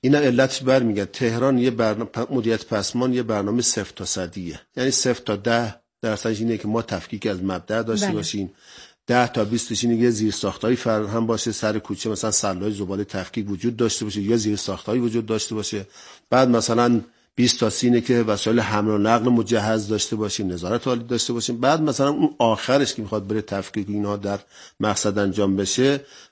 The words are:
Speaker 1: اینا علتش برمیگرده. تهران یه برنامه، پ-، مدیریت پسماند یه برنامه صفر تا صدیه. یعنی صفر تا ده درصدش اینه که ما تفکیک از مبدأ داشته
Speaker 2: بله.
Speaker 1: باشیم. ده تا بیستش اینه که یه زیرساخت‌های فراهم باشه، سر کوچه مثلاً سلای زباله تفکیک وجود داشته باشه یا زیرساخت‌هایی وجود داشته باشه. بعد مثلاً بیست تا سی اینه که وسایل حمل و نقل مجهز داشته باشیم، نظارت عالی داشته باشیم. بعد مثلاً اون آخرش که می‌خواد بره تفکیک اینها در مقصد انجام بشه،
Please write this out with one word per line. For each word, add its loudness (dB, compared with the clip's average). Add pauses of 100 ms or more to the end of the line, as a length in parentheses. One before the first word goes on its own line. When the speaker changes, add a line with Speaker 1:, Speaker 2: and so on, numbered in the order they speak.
Speaker 1:
اینا 4
علتش 2
برمیگرده. 2
تهران 0
یه 4
برنامه، 0
پ-، -4
مدیریت 0
پسماند -2
یه -2
برنامه -2
صفر -2
تا -10
صدیه. -8 (160)
یعنی 0
صفر 0
تا -2
ده 0 (280)
درصدش -2
اینه 0
که -6
ما 0
تفکیک -6
از -2
مبدأ -2
داشته -2
Speaker 2:
بله. -2
Speaker 1:
باشیم. -4 (560)
ده 4
تا 0
بیستش -2
اینه 2
که 2
یه 6
زیرساخت‌های 0
فراهم -2
باشه، -2
سر -2
کوچه -6
مثلاً -2
سلای -2
زباله -4
تفکیک -6
وجود -2
داشته 0
باشه -6
یا 2
زیرساخت‌هایی -2
وجود -2
داشته -2
باشه. -6 (440)
بعد 6
مثلاً 4 (340)
بیست 2
تا 2
سی 2
اینه 4
که 0
وسایل 2
حمل 0
و 2
نقل 4
مجهز 2
داشته -2
باشیم، -2
نظارت -4
عالی -2
داشته -2
باشیم. -4
بعد 4
مثلاً 2
اون 0
آخرش 2
که -6
می‌خواد -4
بره -2
تفکیک -6
اینها -2
در -4 (420)
مقصد 0
انجام 0
بشه، 0 (300)